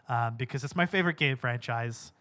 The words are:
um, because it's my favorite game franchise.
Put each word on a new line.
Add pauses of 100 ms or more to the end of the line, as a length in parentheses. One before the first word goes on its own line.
um,
because
it's
my
favorite
game
franchise.